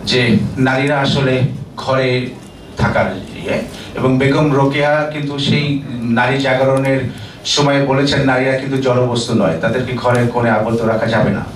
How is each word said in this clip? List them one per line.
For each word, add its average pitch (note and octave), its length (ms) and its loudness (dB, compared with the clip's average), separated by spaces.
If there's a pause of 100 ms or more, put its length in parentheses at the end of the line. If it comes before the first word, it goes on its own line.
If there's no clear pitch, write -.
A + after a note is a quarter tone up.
যে B2 320 2 (200)
নারীরা C3+ 420 2
আসলে C3 420 2 (360)
ঘরে B2+ 520 0 (480)
থাকার - 280 0 (100)
ইয়ে, - 460 -6 (340)
এবং C3 220 2
বেগম C#3 340 2
রোকেয়া D3 640 2
কিন্তু C#3+ 260 -6
সেই C#3+ 500 0
নারী A#2+ 480 0
জাগরণের C3+ 720 2 (360)
সময় C#3 400 2
বলেছেন, C3+ 380 2
নারীরা C3 340 2
কিন্তু C3+ 240 -2
জড়বস্তু B2 520 0
নয়, G2+ 280 2
তাদেরকে A#2+ 320 -2
ঘরের A#2+ 340 2
কোণে A#2+ 220 0
আবদ্ধ A2 320 0
রাখা A2 240 0
যাবে A2 240 2
না। - 160 -2 (100)